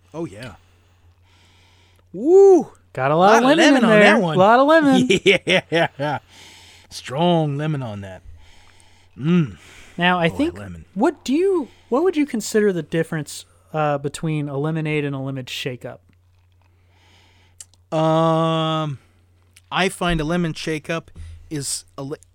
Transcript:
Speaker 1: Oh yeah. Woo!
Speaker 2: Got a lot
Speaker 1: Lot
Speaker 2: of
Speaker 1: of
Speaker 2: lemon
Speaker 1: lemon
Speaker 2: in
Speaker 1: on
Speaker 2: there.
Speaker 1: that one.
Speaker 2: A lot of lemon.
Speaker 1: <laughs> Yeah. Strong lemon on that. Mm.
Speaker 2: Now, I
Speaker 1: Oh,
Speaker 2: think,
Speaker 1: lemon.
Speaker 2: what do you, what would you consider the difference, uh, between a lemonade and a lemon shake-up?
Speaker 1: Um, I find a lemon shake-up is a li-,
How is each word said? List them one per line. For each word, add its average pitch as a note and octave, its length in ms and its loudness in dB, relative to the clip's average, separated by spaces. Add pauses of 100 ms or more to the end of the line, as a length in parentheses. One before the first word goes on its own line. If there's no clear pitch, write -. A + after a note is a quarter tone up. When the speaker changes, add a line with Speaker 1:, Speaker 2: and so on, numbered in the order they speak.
(140)
Speaker 1:
Oh E3 120 -8
yeah. G2+ 280 -16 (1600)
Woo! F4 580 6 (220)
Speaker 2:
Got C3 180 -2
a D#3 60 2
lot G#3+ 260 6
Speaker 1:
Lot - 0 -
Speaker 2:
of C4 80 4
Speaker 1:
of D#4 80 4
Speaker 2:
lemon - 0 -
Speaker 1:
lemon C#4 200 6
Speaker 2:
in A#3+ 60 2
Speaker 1:
on A3 60 2
Speaker 2:
there. G#3 240 6
Speaker 1:
that A3+ 80 2
one. D#3+ 140 -2
Speaker 2:
A - 20 4
lot A3 220 6
of C#4 80 2
lemon. C4+ 420 4
Speaker 1:
<laughs> F3+ 600 0
Yeah. D3 480 -2 (720)
Strong D#3 680 -2
lemon D3+ 240 -6
on G#2 200 -10
that. F#2 200 -16 (960)
Mm. D3 400 0 (400)
Speaker 2:
Now, F3+ 200 0
I E3+ 100 0
Speaker 1:
Oh, - 80 -2
Speaker 2:
think, E4 220 -4
Speaker 1:
lemon. F#3+ 260 -16 (100)
Speaker 2:
what B3 300 -2
do B3 80 -4
you, F4 360 0 (200)
what C4 160 0
would F#4 120 0
you D4 100 0
consider G#3 460 -2
the E3+ 100 -4
difference, D#3+ 640 -6 (280)
uh, D3+ 260 -2
between D3 500 -6
a C#3 100 -10
lemonade D3+ 460 -4
and C#3+ 100 -6
a C3+ 40 -8
lemon C3+ 280 -8
shake-up? B2 560 -12 (1900)
Speaker 1:
Um, D#3+ 1040 0 (720)
I F3+ 180 -2
find F3 320 -4
a D3 40 -4
lemon E3+ 300 -2
shake-up D#3+ 560 -8 (400)
is C#3+ 340 -8 (120)
a C#3 60 -12
li-, C#3+ 160 -12 (160)